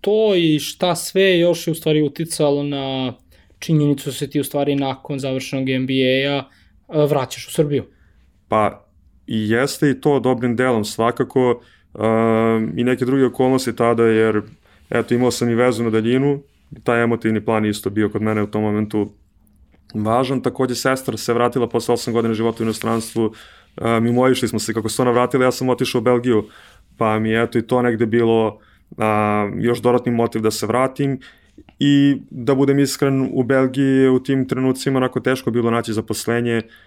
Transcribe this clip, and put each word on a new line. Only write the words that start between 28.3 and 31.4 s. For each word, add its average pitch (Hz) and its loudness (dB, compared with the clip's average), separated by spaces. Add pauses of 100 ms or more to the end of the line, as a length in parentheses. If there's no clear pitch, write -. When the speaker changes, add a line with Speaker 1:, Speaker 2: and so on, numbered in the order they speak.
Speaker 2:
a, 104 0
još 113 -2
dodatni 120 2
motiv 117 0
da 110 2
se - -6
vratim. 131 -2 (580)